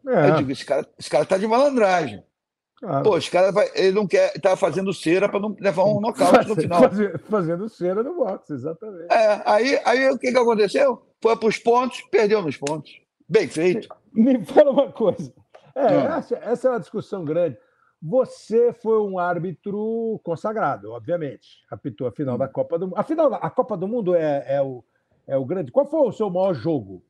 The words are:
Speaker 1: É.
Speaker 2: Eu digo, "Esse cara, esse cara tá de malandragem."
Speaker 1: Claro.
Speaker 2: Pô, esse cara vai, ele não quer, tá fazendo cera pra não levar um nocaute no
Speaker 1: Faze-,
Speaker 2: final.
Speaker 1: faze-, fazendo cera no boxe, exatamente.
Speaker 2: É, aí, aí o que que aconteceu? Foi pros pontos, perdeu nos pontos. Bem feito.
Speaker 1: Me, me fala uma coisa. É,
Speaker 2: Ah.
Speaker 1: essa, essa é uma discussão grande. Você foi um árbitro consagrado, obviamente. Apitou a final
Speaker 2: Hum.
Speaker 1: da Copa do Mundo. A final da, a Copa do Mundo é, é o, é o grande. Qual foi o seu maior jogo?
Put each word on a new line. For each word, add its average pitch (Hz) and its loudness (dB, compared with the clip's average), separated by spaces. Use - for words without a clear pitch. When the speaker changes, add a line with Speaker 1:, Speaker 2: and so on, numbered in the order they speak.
Speaker 1:
É. 160 4
Speaker 2:
Eu 160 4
digo, 135 -2
"Esse - -8
cara, 143 -4
esse - -14
cara 156 2
tá 190 0
de 202 -2
malandragem." 208 2
Speaker 1:
Claro. 147 -4
Speaker 2:
Pô, 202 4
esse - -4
cara 185 4
vai, 190 0
ele 190 2
não 202 0
quer, 185 0
tá 185 2
fazendo 190 -2
cera 185 0
pra 202 -2
não 208 -6
levar 180 0
um 208 2
nocaute 240 4
no 208 -2
Speaker 1:
Faze-, 160 0
Speaker 2:
final. 170 2
Speaker 1:
faze-, 180 2
fazendo 185 -2
cera 185 -4
no 294 -6
boxe, 202 -10
exatamente. 165 -12
Speaker 2:
É, 214 2
aí, 247 2
aí 262 4
o 262 0
que 254 -2
que 240 2
aconteceu? 233 2
Foi 226 4
pros 226 0
pontos, 247 0
perdeu 214 2
nos 147 -6
pontos. 147 -6
Bem 170 2
feito. 180 0
Speaker 1:
Me, 247 4
me 202 -4
fala 285 6
uma 254 0
coisa. 170 -2
É, 269 0
Speaker 2:
Ah. 302 2
Speaker 1:
essa, - -6
essa 240 -2
é - 4
uma 226 -4
discussão 196 -10
grande. 156 -2
Você 240 0
foi 220 0
um 190 -4
árbitro 202 -4
consagrado, 156 -4
obviamente. 131 -8
Apitou 135 -8
a 120 -4
final 131 -4
Speaker 2:
Hum. 120 -6
Speaker 1:
da 135 0
Copa 147 -4
do 185 -4
Mundo. 185 -6
A 208 -2
final 311 0
da, 202 -6
a 160 -6
Copa 208 -2
do 185 -6
Mundo 208 -2
é, 151 0
é 139 0
o, 131 -6
é 135 -4
o 135 -2
grande. 160 -6
Qual 277 2
foi 311 -2
o 196 -2
seu 208 -4
maior 185 0
jogo? 107 -6